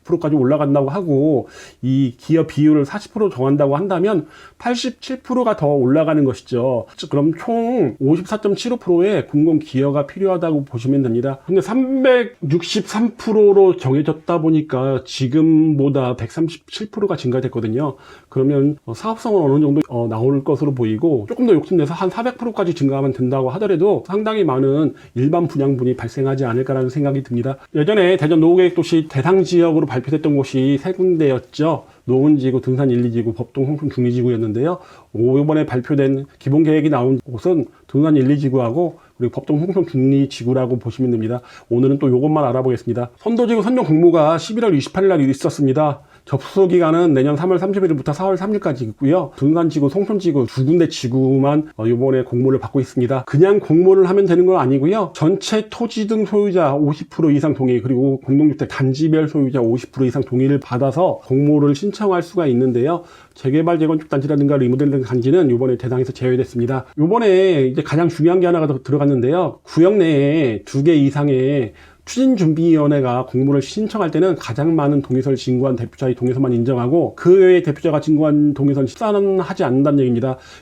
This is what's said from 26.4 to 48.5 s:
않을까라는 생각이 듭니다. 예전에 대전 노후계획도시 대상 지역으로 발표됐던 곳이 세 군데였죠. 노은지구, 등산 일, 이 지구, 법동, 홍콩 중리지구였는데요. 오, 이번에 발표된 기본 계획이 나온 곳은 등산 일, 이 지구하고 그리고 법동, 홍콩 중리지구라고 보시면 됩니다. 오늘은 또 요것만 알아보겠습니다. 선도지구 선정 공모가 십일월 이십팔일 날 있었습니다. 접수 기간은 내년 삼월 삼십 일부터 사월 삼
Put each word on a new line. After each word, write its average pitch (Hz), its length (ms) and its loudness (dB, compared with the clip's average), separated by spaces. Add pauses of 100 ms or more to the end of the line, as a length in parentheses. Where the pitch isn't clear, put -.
않을까라는 131 420 -2
생각이 139 340 -2
듭니다. 123 360 -6 (160)
예전에 185 420 2
대전 160 240 2
노후계획도시 170 680 2
대상 175 340 2
지역으로 165 440 2
발표됐던 143 500 -2
곳이 135 420 0
세 185 140 -6
군데였죠. 156 920 0 (200)
노은지구, 131 560 2
등산 131 300 0
일, 120 140 2
이 123 60 0
지구, 113 240 -2
법동, 127 320 -4
홍콩 143 240 -4
중리지구였는데요. 123 880 -2 (340)
오, 123 260 2
이번에 151 280 0
발표된 139 600 -2 (120)
기본 143 240 0
계획이 156 280 2
나온 131 340 0
곳은 135 420 -2 (200)
등산 151 300 2
일, 131 140 4
이 147 80 2
지구하고 131 640 -2 (180)
그리고 120 140 -2
법동, 147 280 -4
홍콩 180 240 0
중리지구라고 131 920 0
보시면 120 320 -4
됩니다. 117 300 -2 (280)
오늘은 135 300 2
또 143 100 0
요것만 147 360 2
알아보겠습니다. 120 720 -2
선도지구 233 460 -2
선정 247 220 0
공모가 160 540 4
십일월 214 380 -2
이십팔일 190 320 0
날 175 200 2
있었습니다. 139 720 0 (240)
접수 185 440 0
기간은 170 460 2
내년 139 220 2
삼월 175 220 0
삼십 190 260 -2
일부터 151 280 -2
사월 190 240 -2
삼 196 160 -4